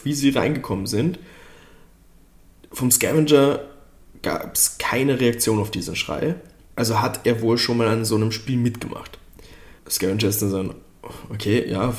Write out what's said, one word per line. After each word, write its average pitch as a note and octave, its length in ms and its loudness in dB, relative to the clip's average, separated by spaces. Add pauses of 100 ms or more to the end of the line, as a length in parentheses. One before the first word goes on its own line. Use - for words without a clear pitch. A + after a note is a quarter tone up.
wie C#3+ 120 -2
sie C#3 160 4
reingekommen C3 560 -2
sind, B2+ 320 -2 (1500)
vom B2+ 180 -2
Scavenger C#3+ 720 4 (600)
gab's - 560 -2
keine C3 420 0
Reaktion A2+ 400 2
auf G2+ 100 -4
diesen E2+ 240 -6
Schrei. - 400 -2 (400)
Also A2+ 260 0
hat A#2 240 -2
er A2+ 180 2
wohl A2+ 160 4
schon A#2+ 180 0
mal A#2 120 2
an A2+ 160 0
so A2 120 0
einem G#2+ 160 2
Spiel C3 240 -4
mitgemacht. - 640 -4 (680)
Scavenger G2+ 400 0
ist G#2 140 0
dann G2+ 80 0
so, F#2+ 240 -4 (580)
"Okay, G#2+ 380 0
ja, G#2 280 0